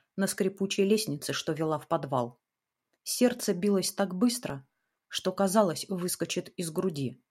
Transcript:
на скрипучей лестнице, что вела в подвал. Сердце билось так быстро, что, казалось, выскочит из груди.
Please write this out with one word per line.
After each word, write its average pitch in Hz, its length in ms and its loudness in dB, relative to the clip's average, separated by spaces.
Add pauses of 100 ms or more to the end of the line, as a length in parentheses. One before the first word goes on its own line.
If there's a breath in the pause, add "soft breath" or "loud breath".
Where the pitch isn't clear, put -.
(160)
на 196 100 0
скрипучей 196 600 0
лестнице, 170 480 0
что 160 200 -2
вела 156 240 0
в - 100 -12
подвал. 135 540 -2 (600)
Сердце 247 500 2
билось 190 380 2
так 185 240 -2
быстро, 185 520 0 (400)
что, - 240 -4
казалось, 190 560 2
выскочит 180 680 -4
из 165 140 -4
груди. 156 600 -4